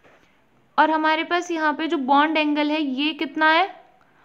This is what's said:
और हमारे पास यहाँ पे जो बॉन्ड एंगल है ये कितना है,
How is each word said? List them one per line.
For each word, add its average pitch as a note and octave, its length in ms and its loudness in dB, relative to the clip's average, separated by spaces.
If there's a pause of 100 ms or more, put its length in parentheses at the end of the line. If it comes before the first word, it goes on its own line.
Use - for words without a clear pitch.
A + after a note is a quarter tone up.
(800)
और D#4 120 4
हमारे D#4 340 0
पास F4 260 -2
यहाँ D#4 240 -2
पे D#4 120 -4
जो D#4 120 -2
बॉन्ड C#4+ 400 2
एंगल D4 320 0
है D#4 120 -2
ये C#4+ 300 -2
कितना D#4 380 0
है, F4 200 2 (540)